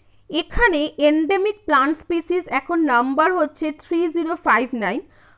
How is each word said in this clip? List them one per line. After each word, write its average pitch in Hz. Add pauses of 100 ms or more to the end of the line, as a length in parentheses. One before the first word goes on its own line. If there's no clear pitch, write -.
(420)
এখানে 381 (300)
এন্ডেমিক 392 (100)
প্লান্ট 285
স্পিসিস 349 (160)
এখন 339 (160)
নাম্বার 262 (100)
হচ্ছে 302 (160)
থ্রি 330 (160)
জিরো 330 (140)
ফাইভ 240 (180)
নাইন, 202 (380)